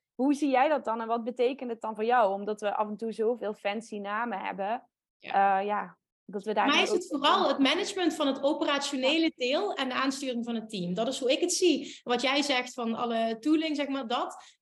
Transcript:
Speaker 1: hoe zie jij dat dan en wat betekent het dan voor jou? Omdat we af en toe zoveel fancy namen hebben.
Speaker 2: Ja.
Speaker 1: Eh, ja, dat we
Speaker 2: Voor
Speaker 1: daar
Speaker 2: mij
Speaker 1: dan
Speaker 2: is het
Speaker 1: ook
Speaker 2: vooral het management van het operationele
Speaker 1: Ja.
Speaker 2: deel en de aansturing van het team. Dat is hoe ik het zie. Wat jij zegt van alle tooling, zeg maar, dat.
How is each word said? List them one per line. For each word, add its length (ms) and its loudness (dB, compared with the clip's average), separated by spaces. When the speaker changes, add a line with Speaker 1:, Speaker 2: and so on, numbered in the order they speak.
Speaker 1:
hoe 180 2
zie 160 0
jij 200 6
dat 160 0
dan 160 -2
en 60 -6
wat 160 -2
betekent 460 -2
het 120 -8
dan 140 -8
voor 100 -4
jou? 280 4
Omdat 280 -6
we 140 -2
af 120 -2
en 100 -8
toe 140 -4
zoveel 420 -2
fancy 440 -6
namen 420 -4
hebben. 480 -4
Speaker 2:
Ja. 400 4
Speaker 1:
Eh, 60 -2
ja, 320 -4
dat 180 -8
we 80 -2
Speaker 2:
Voor 20 -2
Speaker 1:
daar 140 2
Speaker 2:
mij 80 4
Speaker 1:
dan 80 6
Speaker 2:
is 80 0
het 220 0
Speaker 1:
ook 120 -2
Speaker 2:
vooral 220 4
het 120 0
management 560 2
van 120 0
het 140 -2
operationele 800 0
Speaker 1:
Ja. 120 2
Speaker 2:
deel 380 0
en 160 -2
de 60 -4
aansturing 500 -2
van 100 -4
het 140 -6
team. 240 -4
Dat 140 0
is 120 -4
hoe 120 2
ik 80 2
het 140 0
zie. 500 2
Wat 180 0
jij 200 2
zegt 320 -2
van 220 -4
alle 440 -2
tooling, 360 0
zeg 120 -2
maar, 200 -4
dat. 540 -6